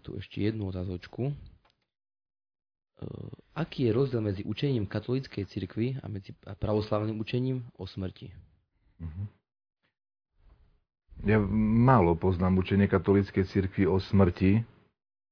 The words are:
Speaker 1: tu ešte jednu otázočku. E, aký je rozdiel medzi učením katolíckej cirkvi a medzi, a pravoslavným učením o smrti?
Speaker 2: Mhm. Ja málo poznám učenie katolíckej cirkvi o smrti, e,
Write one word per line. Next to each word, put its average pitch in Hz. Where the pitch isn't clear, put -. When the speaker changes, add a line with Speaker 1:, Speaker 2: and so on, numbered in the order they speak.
Speaker 1:
tu -
ešte 98
jednu 107
otázočku. 92
E, 147
aký 151
je 107
rozdiel 120
medzi 101
učením 113
katolíckej 113
cirkvi 113
a -
medzi, 98
a 101
pravoslavným 107
učením 127
o 92
smrti? 92
Speaker 2:
Mhm. 82
Ja 107
málo 107
poznám 92
učenie 98
katolíckej 98
cirkvi 95
o 92
smrti, 95
e, 117